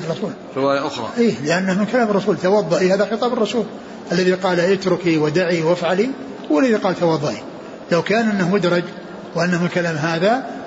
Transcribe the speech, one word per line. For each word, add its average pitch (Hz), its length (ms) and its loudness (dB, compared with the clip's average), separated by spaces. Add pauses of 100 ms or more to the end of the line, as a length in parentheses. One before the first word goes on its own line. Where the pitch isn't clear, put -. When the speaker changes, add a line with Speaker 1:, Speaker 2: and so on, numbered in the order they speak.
Speaker 1:
الرسول. 165 260 -4 (240)
Speaker 2:
رواية 139 320 0
أخرى. 113 200 -6 (100)
Speaker 1:
إيه، 233 160 2 (100)
لأنه 185 360 0
من 208 60 2
كلام 233 240 2
الرسول، 196 280 2
"توضئي"، 185 560 2
هذا 202 180 2
خطاب 240 220 0
الرسول 220 320 0 (460)
الذي 185 220 4
قال: 180 260 2
"اتركي 175 580 2
ودعي 165 460 2
وافعلي"، 175 460 2 (420)
هو 302 80 4
الذي 247 160 4
قال: 196 240 0
"توضئي". 151 440 0 (480)
لو 170 100 4
كان 220 280 2
أنه 190 200 0
مدرج 175 340 2 (520)
وأنه 170 260 0
من 180 60 0
كلام 170 280 -2
هذا 165 500 0 (220)